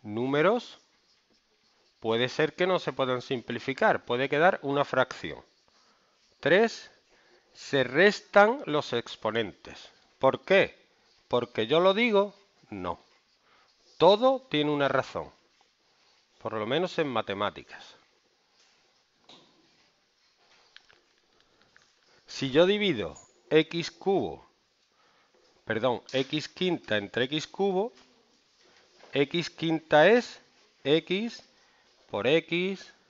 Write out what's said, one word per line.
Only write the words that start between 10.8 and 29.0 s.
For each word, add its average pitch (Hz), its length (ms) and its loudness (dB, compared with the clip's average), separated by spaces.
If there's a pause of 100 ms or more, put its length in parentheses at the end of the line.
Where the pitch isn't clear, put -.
¿Porque 117 400 -2
yo 156 140 2
lo 190 120 4
digo? 208 400 2 (360)
No. 90 280 -8 (1000)
Todo 233 420 4 (100)
tiene 151 220 0
una 143 160 0
razón, 120 420 -4 (1120)
por 110 120 -10
lo 107 120 -4
menos 160 320 -2
en 151 120 -2
matemáticas. 101 880 -6 (4000)
Si - 240 -8
yo 151 160 4
divido 175 500 -2 (340)
X 160 420 0
cubo, 110 580 -4 (1160)
perdón, 110 360 -2 (120)
X 139 340 -4
quinta 170 480 -4
entre 104 300 -2
X 147 200 -6
cubo, 196 460 -4 (1200)